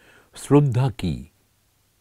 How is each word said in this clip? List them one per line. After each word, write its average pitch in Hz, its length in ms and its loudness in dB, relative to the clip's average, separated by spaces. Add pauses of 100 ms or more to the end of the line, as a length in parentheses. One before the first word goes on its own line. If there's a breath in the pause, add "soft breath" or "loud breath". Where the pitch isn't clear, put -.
(360 soft breath)
শ্রদ্ধা 135 640 2
কি? 67 280 -6 (760)